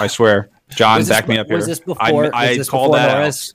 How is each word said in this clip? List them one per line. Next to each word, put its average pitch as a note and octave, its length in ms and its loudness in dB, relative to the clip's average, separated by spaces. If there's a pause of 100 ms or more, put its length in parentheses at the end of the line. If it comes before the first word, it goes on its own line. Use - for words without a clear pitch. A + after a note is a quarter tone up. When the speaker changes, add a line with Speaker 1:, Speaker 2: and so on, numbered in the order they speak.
Speaker 1:
I G#2 60 -2
swear. G#2 420 2 (200)
John, A2 280 2
Speaker 2:
Was G#2+ 100 0
this A2 100 2
Speaker 1:
back A2 120 -2
me A2+ 60 0
Speaker 2:
be-, A2 40 0
Speaker 1:
up G#2 100 -8
Speaker 2:
was - 160 -2
Speaker 1:
here. E3 100 -6
Speaker 2:
this - 60 -12 (180)
Speaker 1:
I, A2+ 120 0
Speaker 2:
before, D3 240 0
Speaker 1:
I A#2+ 140 0
Speaker 2:
was B2 80 0
this C3 120 -6
Speaker 1:
called C3+ 220 0
Speaker 2:
before C3+ 60 4
Speaker 1:
that B2 140 2
out. C3+ 80 0
Speaker 2:
Norris? D3 360 -6